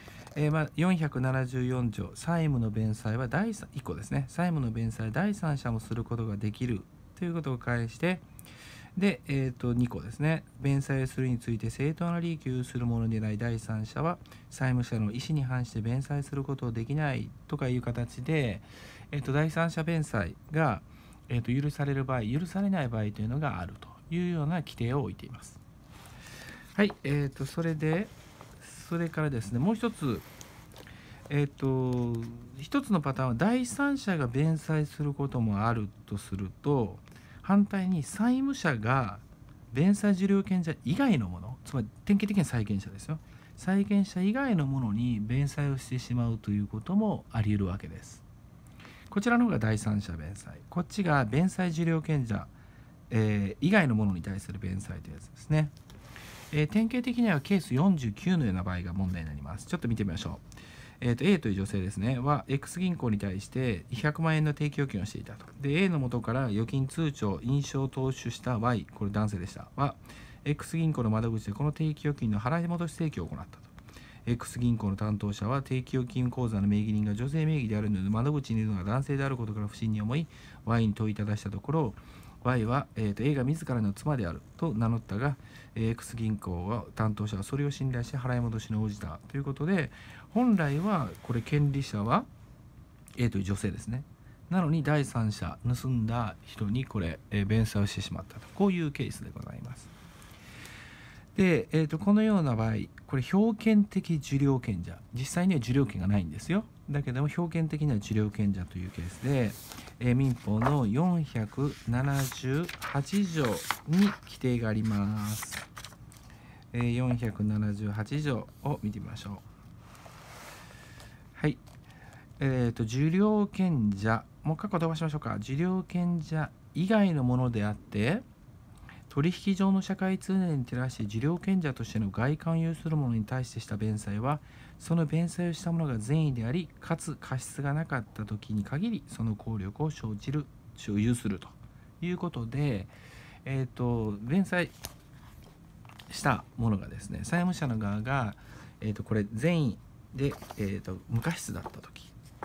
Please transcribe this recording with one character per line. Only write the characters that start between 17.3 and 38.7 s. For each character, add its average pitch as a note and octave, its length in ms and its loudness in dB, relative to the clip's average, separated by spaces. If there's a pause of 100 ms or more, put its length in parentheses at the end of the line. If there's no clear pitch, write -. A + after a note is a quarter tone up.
と D3+ 80 -2
か C3+ 100 0
い B2+ 80 2
う B2 60 2
形 A#2+ 420 -4
で、 C3+ 380 0 (500)
え D3 60 -2
ー C#3+ 40 -2
と、 C3+ 120 -2
第 D#3 180 2
三 E3 180 0
者 D#3+ 140 -2
弁 D#3+ 220 2
済 F2+ 320 -2 (120)
が、 D3+ 320 2 (460)
え A#2+ 120 0
ー - 20 0
と、 B2 200 2
許 D3 100 0
さ C#3+ 120 -4
れ C#3 100 0
る C3+ 120 0
場 C3 120 0
合、 A#2+ 40 0
許 B2+ 240 0
さ F#3+ 160 -4
れ G3+ 80 2
な F#3 140 2
い B2+ 40 0
場 A#2 120 0
合 G#2+ 60 2
と G#2 160 -4
い G#2+ 40 0
う - 20 0
の B2 100 0
が C#3+ 220 -2
あ F2+ 60 -4
る - 160 -8
と - 80 -16 (220)
い F3 180 0
う - 20 -
よ D#3+ 120 0
う C#3+ 40 0
な F3 100 0
規 - 200 -6
定 A#2 160 0
を C#3+ 80 2
置 G2 100 -4
い - 40 -10
て - 100 -14
い - 60 -14
ま - 120 -14
す。 - 160 -18 (1160)
は G3+ 80 6
い、 G3+ 100 4 (100)
え C#3+ 220 2
ー C3+ 40 -2
と、 C3+ 160 -6
そ - 180 -4
れ E3 120 0
で、 D#3 320 0 (800)
そ E3+ 100 -2
れ E3+ 120 0
か D#3+ 140 -2
ら D3+ 60 0
で B2 120 -2
す G2+ 100 -8
ね、 C3+ 80 0
も F#3 140 4
う - 20 2
一 A3+ 160 -2
つ、 A#2+ 300 -2 (1080)
え D3 160 2
ー - 20 -6
と、 B2+ 720 0 (440)
一 C#4 200 -2
つ A3 120 0
の E3 80 4
パ C#3 120 0
タ C3 100 0
ー - 20 2
ン C3 40 2
は、 A#2 60 2
第 A#3 300 4
三 C#4+ 320 0
者 G3 200 0
が C#3 100 2
弁 D3+ 300 2
済 D3+ 280 2
す - 180 -6
る D3 100 0
こ C#3 140 -2
と C3 140 0
も G#2+ 260 2
あ A#2+ 60 4
る G#2+ 160 -2 (160)
と G#2 120 -6
す G2 200 -6
る F#2+ 120 -4 (120)
と、 A#2+ 360 2 (440)
反 G3+ 260 6
対 F#3+ 220 0
に F3+ 120 2
債 A#3+ 360 2
務 C4+ 180 0
者 D#3 200 2